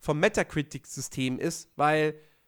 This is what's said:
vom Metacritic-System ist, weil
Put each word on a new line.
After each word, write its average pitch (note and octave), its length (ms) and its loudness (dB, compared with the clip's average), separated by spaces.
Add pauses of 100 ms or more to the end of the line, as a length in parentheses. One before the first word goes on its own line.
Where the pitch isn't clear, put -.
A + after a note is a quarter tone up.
vom D3+ 200 0
Metacritic-System C#3 1160 -2
ist, - 380 -6
weil D3+ 420 2 (280)